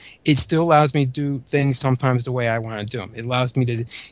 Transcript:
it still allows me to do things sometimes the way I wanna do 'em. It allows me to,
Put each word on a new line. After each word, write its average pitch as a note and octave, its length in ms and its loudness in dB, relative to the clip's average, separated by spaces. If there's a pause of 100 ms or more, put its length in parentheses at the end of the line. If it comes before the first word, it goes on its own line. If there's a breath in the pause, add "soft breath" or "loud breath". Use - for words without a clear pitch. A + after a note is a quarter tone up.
(240 loud breath)
it D3 140 4
still D#3+ 240 0
allows D3+ 320 4
me D3 100 2
to C3 60 0
do C#3+ 380 -4
things C#3 320 0
sometimes B2+ 420 2
the B2+ 80 -8
way B2 180 -2
I A2+ 100 0
wanna A2+ 260 -6
do A2 180 -6
'em. F#2 100 -12
It A2 120 -12
allows B2 320 -2
me B2+ 80 2
to, A#2 200 -2 (280 loud breath)